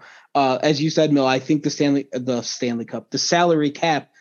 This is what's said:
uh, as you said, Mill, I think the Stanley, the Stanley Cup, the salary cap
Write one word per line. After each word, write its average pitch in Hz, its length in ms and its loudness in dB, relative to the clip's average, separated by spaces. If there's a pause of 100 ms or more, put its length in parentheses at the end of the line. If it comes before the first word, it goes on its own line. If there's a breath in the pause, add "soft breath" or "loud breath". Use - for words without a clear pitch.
(360 loud breath)
uh, 135 280 2
as 143 180 2
you 156 80 0
said, 156 220 2
Mill, 139 140 4
I 131 140 2
think 143 240 -2
the 151 60 0
Stanley, 139 440 0
the 123 280 -4
Stanley 117 440 -6
Cup, - 260 -12
the 135 60 -4
salary 170 540 2
cap 156 380 -2 (120)